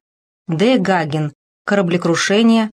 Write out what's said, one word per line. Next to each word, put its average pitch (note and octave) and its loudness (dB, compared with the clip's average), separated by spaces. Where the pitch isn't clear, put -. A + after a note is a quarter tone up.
«Д. G3+ 2
Гагин. D#3 -2
Кораблекрушение. G3+ 0